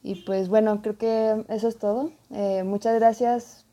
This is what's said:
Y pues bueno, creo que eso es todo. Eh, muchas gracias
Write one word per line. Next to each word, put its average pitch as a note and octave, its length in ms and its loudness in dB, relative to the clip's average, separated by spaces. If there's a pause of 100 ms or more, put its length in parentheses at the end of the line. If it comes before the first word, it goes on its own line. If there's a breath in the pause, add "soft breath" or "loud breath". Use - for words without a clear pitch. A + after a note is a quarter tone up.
Y F#3+ 220 -10
pues F#3+ 240 -2
bueno, G#3+ 320 4
creo G#3+ 160 -6
que A3 540 0
eso A3 180 -2
es A3+ 80 -4
todo. A#3+ 360 -2 (180)
Eh, G3 340 -2
muchas G3+ 300 0
gracias A#3 800 0